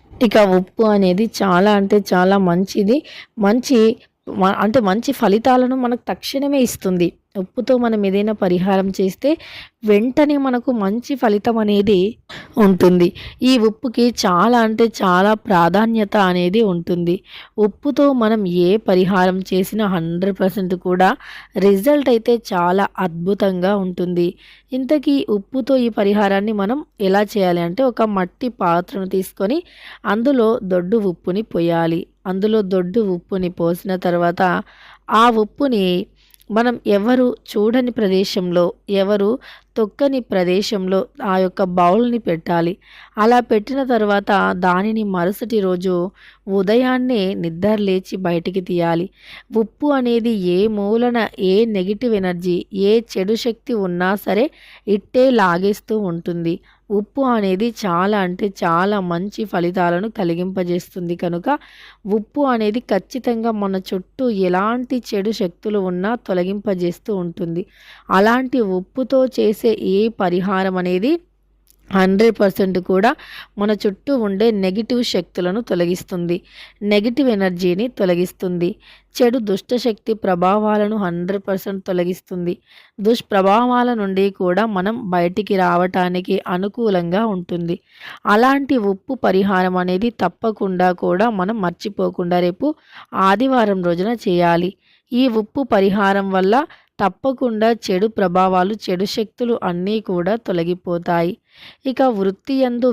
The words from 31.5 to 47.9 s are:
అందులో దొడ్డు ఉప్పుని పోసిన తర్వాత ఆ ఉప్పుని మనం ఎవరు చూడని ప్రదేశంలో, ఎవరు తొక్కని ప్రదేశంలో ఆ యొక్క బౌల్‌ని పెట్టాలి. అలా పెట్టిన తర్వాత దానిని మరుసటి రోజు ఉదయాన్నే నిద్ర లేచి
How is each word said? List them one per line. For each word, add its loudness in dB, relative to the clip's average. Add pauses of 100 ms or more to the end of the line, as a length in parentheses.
అందులో 0
దొడ్డు -2
ఉప్పుని -4
పోసిన -4
తర్వాత 0 (640)
ఆ 4 (120)
ఉప్పుని 0 (640)
మనం 0 (120)
ఎవరు 2 (200)
చూడని 0
ప్రదేశంలో, 0 (300)
ఎవరు 0 (440)
తొక్కని -2
ప్రదేశంలో 0 (220)
ఆ -2
యొక్క 0
బౌల్‌ని 2
పెట్టాలి. -2 (440)
అలా 4
పెట్టిన -2
తర్వాత 0 (260)
దానిని 0
మరుసటి -2
రోజు 0 (540)
ఉదయాన్నే 0 (120)
నిద్ర -2
లేచి -2